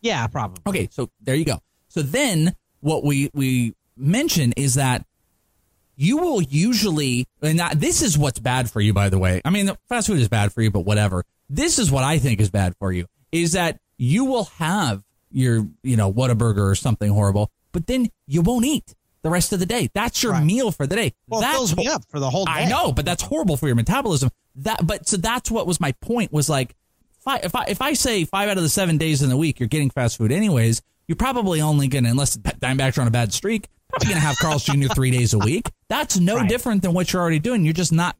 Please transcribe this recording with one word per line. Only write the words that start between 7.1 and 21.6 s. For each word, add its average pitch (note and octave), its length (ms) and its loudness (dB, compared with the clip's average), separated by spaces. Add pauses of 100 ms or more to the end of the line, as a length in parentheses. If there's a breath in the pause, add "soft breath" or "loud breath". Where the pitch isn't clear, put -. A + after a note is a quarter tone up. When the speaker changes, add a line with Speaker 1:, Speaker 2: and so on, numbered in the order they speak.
Speaker 2:
and D#3 180 0
that, E3 200 0
this E4+ 220 0
is G3+ 160 0
what's C#3+ 220 0
bad B2+ 300 -2
for G#2+ 120 -4
you, G#2 120 2
by G2+ 160 2
the F#2+ 80 0
way. F#2 280 2
I C#3 40 -2
mean, G3 220 0 (160)
fast A#3+ 200 -2
food F#3+ 120 2
is A#2 80 2
bad G#2 240 0
for A#2 100 -4
you, A2 80 4
but G2 120 0
whatever. G2+ 420 0 (260)
This D4 300 0
is G3+ 100 2
what C3+ 140 2
I D3 160 2
think A#2+ 220 0
is G#2 80 2
bad F#2 280 0
for F#2+ 140 -4
you, F2+ 140 -4 (260)
is E3 220 0
that F3 260 -2 (180)
you D#3 280 0
will B3+ 200 -2 (120)
have D#3 460 -2 (280)
your, A#2 340 2 (180)
you C3 120 0
know, G2+ 160 2
Whataburger A2 580 2
or G2 60 4
something G#2+ 360 -2
horrible, G#2 380 2 (220)
but F3 160 -4
then B3 220 0 (180)
you D#3 140 0
won't A#3 240 2
eat D4 280 -2 (300)
the D#3+ 60 -2
rest F3 240 0
of G3 60 -2
the F3+ 60 0
day. G#3 280 -2
That's A3 280 -2
your A3 120 0
Speaker 1:
Right. E3 120 2
Speaker 2:
meal A3 260 2
for D3 140 -4
the D3+ 100 -2
day. G3+ 180 -2 (140)
Speaker 1:
Well, A3 120 -4
it G#3 40 0
Speaker 2:
That's C#4+ 120 0
Speaker 1:
fills A3+ 220 0